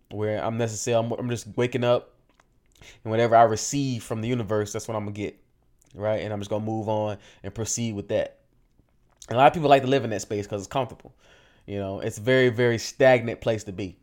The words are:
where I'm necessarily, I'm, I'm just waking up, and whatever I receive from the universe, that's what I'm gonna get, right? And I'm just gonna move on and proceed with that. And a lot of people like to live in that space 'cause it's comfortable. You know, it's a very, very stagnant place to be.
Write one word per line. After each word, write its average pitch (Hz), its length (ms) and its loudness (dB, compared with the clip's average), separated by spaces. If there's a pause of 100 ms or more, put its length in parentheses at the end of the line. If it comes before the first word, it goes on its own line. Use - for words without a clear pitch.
(120)
where 107 320 -2
I'm 113 140 -4
necessarily, 113 500 0
I'm, 120 60 -4
I'm 120 160 -4
just 117 260 -6
waking 123 280 0
up, 120 320 0 (880)
and 110 80 -6
whatever 113 240 4
I 117 80 12
receive 135 600 0
from 113 180 -6
the 110 60 -4
universe, 107 460 -2
that's 110 140 -8
what 113 80 -6
I'm 104 80 -4
gonna 101 100 -8
get, 101 260 -8 (560)
right? 104 260 -2
And 107 120 -6
I'm 104 60 -6
just 101 100 -10
gonna 107 160 -4
move 110 240 -4
on 107 280 -2 (260)
and 98 120 -12
proceed 117 400 -4
with 101 140 -8
that. 104 300 -2 (880)
And 117 80 -2
a - 20 2
lot 139 80 8
of - 60 6
people 151 160 0
like 139 140 8
to 123 40 -2
live 131 160 2
in 117 60 -6
that 101 120 -4
space 104 260 -6
'cause 104 140 -6
it's 95 60 -14
comfortable. - 460 -8 (520)
You 101 120 -8
know, 98 220 -6
it's 107 180 -6
a 107 40 -12
very, 127 280 4
very 120 280 2
stagnant 123 640 2
place 113 240 -2
to 104 60 -12
be. 92 320 -8